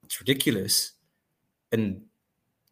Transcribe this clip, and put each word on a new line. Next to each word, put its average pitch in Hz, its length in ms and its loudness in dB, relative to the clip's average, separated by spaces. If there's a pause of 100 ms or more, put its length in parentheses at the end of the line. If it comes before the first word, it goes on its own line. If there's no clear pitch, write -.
It's - 160 -8
ridiculous. - 720 0 (800)
And 104 300 0 (680)